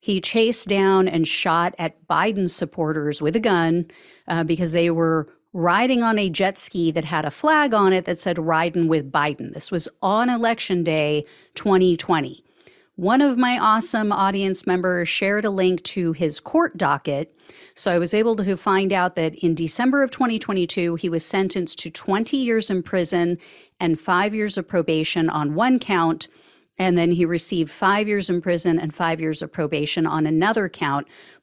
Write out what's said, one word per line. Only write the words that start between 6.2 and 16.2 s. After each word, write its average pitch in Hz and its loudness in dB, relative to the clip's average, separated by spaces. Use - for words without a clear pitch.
jet 190 -2
ski 165 -2
that 156 -4
had 156 -2
a 143 -4
flag 302 2
on 196 4
it 185 0
that 175 -4
said 175 -2
"Riding 165 0
with 147 0
Biden." 151 -2
This - -8
was 170 -4
on 220 2
Election 226 0
Day 151 0
twenty 185 4
twenty. - -2
One 220 2
of 262 2
my 247 2
awesome 214 2
audience 196 0
members 180 0
shared 202 0
a 208 0
link 185 0
to 170 -2
his 156 -2